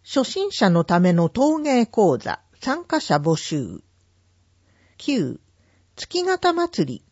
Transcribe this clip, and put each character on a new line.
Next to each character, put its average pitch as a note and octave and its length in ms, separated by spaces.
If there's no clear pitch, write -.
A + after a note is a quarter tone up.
初 C4+ 200
心 G4 280
者 G#3+ 180
の E3+ 140
た F3 160
め F3+ 140
の E3+ 160
陶 D4+ 280
芸 C4+ 300
講 E3+ 300
座 - 240
参 D#4 240
加 D#4 140
者 D3 180
募 D#3 180
集。 B2 480
九、 A#3 420
月 - 280
形 F4+ 300
祭 E4+ 320
り B2+ 260